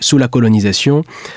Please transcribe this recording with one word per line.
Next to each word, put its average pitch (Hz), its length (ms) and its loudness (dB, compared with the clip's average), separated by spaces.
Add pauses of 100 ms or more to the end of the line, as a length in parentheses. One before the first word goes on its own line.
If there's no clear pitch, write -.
sous - 160 0
la 135 100 2
colonisation, 117 800 0 (320)